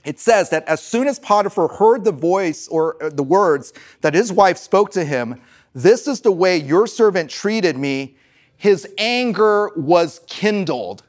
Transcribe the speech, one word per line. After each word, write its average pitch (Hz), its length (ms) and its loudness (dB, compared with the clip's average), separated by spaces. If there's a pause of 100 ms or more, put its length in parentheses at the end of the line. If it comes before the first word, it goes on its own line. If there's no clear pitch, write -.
it 151 120 -8
says 208 320 2
that 156 160 -2
as 156 160 -2
soon 254 280 -2
as 262 100 -6
Potiphar 202 480 0
heard 214 380 2
the 202 80 2
voice 170 560 -2
or, 160 340 -2
uh, 156 60 -6
the 143 120 -6
words 151 520 2 (260)
that 151 140 0
his 202 180 0
wife 185 260 4
spoke 202 340 0
to 180 120 -4
him, 123 380 -4 (320)
"This 185 340 2
is 277 140 -4
the 214 100 2
way 180 240 2
your 160 320 2
servant 190 420 0
treated 196 480 -2
me," 139 380 -6 (400)
his 196 320 0 (100)
anger 214 760 0
was 165 520 0
kindled. 151 800 -4